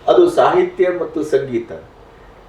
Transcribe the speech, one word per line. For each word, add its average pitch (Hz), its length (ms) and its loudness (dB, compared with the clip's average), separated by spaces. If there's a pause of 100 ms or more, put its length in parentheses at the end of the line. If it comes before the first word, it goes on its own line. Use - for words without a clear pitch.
ಅದು 349 220 4
ಸಾಹಿತ್ಯ 180 580 0 (120)
ಮತ್ತು 156 220 -6
ಸಂಗೀತ 131 500 -4 (760)